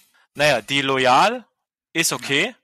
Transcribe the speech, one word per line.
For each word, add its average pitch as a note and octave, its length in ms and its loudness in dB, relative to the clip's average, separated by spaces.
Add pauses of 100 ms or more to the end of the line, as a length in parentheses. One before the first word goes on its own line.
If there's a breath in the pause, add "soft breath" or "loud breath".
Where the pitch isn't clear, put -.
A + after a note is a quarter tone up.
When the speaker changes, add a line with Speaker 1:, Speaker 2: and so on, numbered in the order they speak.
(340 soft breath)
Speaker 1:
Naja, C#3+ 280 0
die C#3 200 -4
Loyal C#3 640 2 (460)
ist D#3+ 200 -2
okay. C#3 340 -4
Speaker 2:
Ja. B3 180 -10